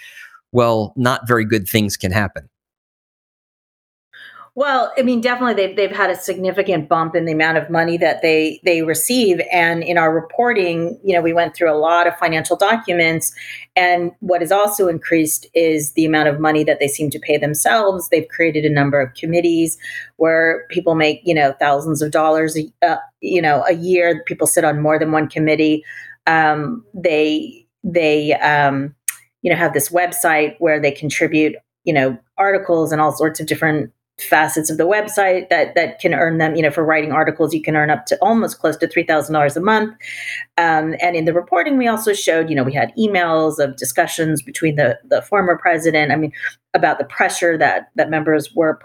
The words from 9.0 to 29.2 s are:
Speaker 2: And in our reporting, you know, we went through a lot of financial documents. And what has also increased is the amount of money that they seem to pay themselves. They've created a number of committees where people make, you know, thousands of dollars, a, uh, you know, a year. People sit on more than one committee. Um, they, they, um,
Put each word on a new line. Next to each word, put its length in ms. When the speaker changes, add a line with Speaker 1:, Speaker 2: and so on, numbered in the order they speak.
Speaker 2:
And 320
in 140
our 160
reporting, 920
you 120
know, 80
we 100
went 220
through 160
a 40
lot 300
of 120
financial 380
documents. 800
And 440
what 220
has 100
also 360
increased 680
is 380
the 120
amount 240
of 100
money 260
that 140
they 80
seem 220
to 100
pay 200
themselves. 680
They've 180
created 360
a 60
number 320
of 140
committees 600
where 520
people 240
make, 300
you 100
know, 260
thousands 440
of 80
dollars, 440
a, 160
uh, 100
you 200
know, 260
a 60
year. 540
People 180
sit 180
on 200
more 160
than 120
one 180
committee. 540
Um, 640
they, 720
they, 520
um, 580